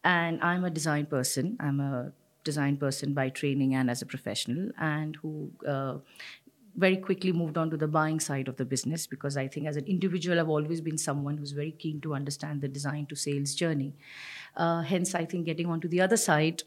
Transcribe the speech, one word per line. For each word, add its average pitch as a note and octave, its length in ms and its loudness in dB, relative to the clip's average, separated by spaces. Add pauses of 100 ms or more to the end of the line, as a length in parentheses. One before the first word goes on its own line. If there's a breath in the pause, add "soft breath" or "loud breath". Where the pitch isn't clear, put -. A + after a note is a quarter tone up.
And E3+ 360 4
I'm F3+ 240 2
a F3+ 60 0
design D3+ 360 0
person. D3 520 0
I'm C#3+ 220 0
a C3+ 320 -2 (320)
design C#3+ 320 2
person C#3 360 -2
by C3+ 180 2
training C#3 440 2
and C3 160 4
as A#2+ 120 -2
a - 40 -6
professional, B2 720 -4
and D3+ 380 -2
who, D3+ 340 -8 (160)
uh, C3+ 320 -2 (800 loud breath)
very F#3 200 6
quickly F#3 360 0
moved E3 260 0
on D#3+ 100 2
to D#3+ 80 0
the D#3 120 2
buying D#3 320 2
side C3+ 260 -2
of C3 100 -6
the C3 80 -2
business, C3+ 400 -2
because C#3+ 320 -4
I C3+ 120 0
think D3 180 -6
as D3 100 -2
an C#3+ 100 -2
individual, F3+ 520 2
I've D#3+ 100 4
always D#3 320 2
been D#3+ 160 -4
someone C#3+ 400 -2
who's C#3+ 140 -8
very D3 220 -4
keen D#3 300 -6
to D#3 120 -4
understand C#3+ 460 -4
the C#3+ 80 -2
design C#3+ 380 -4
to C#3+ 100 -10
sales C#3+ 400 -2
journey. D3 360 0 (640 loud breath)
Uh, E3+ 260 2
hence, F3+ 340 0
I E3 80 0
think E3+ 220 -4
getting E3 200 -2
onto E3 220 -2
the F3 120 2
other F#3+ 160 6
side D#3+ 500 4